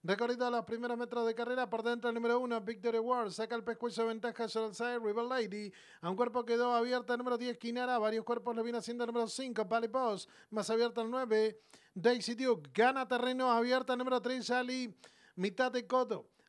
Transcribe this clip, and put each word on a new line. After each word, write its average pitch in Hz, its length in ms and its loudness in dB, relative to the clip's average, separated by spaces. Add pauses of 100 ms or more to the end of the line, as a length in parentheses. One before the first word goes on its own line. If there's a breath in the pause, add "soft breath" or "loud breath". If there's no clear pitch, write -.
Recorrido 233 440 0
a 240 60 2
los 233 140 0
primeros 233 320 -4
metros 240 280 -2
de 226 100 0
carrera, 240 340 -2
por 226 140 -2
dentro 240 260 0
el 233 60 -2
número 233 240 2
uno, 233 220 -2
Victory 226 360 -2
Award, 233 340 0
saca 220 240 -4
el 226 80 -4
pescuezo 233 380 -4
de 226 60 2
ventaja 226 400 -4
sobre 220 220 -2
el 190 60 -12
seis, 240 280 -2
Rival 226 260 0
Lady. 208 420 -2 (300 loud breath)
A 165 80 -2
un 190 60 0
cuerpo 240 300 0
quedó 240 280 2
abierta 240 400 2
el 240 60 0
número 247 180 0
diez, 240 220 -4
Kinara, 247 400 0
varios 214 240 0
cuerpos 233 320 -2
le 226 80 -2
viene 233 160 -2
haciendo 240 240 -4
el 233 40 -2
número 233 200 0
cinco, 226 400 -2
Pally 226 200 0
Boss, 226 400 0 (240 loud breath)
más 214 180 -2
abierta 233 320 2
el 226 100 -2
nueve, 220 480 2 (340 loud breath)
Daisy 240 400 2
Duke, 220 400 0
gana 254 340 4
terreno, 254 440 2
abierta 247 420 2
el 247 60 -2
número 254 200 2
tres, 247 300 -4
Ali, 247 460 -2 (400 loud breath)
mitad 208 360 0
de 247 140 -2
codo. 233 420 0 (220 soft breath)